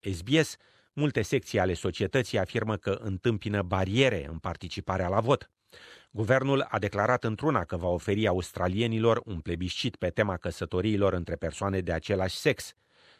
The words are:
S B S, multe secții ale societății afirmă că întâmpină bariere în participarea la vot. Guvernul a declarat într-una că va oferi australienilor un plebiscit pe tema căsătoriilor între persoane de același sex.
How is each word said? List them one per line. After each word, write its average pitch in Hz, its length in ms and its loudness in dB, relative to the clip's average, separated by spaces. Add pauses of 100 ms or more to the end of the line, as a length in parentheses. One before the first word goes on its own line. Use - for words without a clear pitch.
(120)
S 85 80 -6
B 95 80 -12
S, 151 280 2 (360)
multe 143 300 0
secții - 360 0
ale 92 160 4
societății 104 640 0
afirmă 107 380 -2
că 98 140 -4
întâmpină 101 720 0
bariere 95 640 2
în 80 100 -8
participarea 92 680 -4
la 98 120 2
vot. 127 300 2 (600)
Guvernul 131 580 2
a 110 100 -2
declarat 104 460 2
într-una 113 400 0
că 90 120 -6
va 87 120 -2
oferi 101 380 0
australienilor 110 1000 0
un 90 160 -8
plebiscit 87 560 -4
pe 90 140 -2
tema 101 260 0
căsătoriilor 95 760 0
între 87 240 -4
persoane 95 440 -2
de 87 120 -4
același 92 440 -2
sex. - 360 0 (480)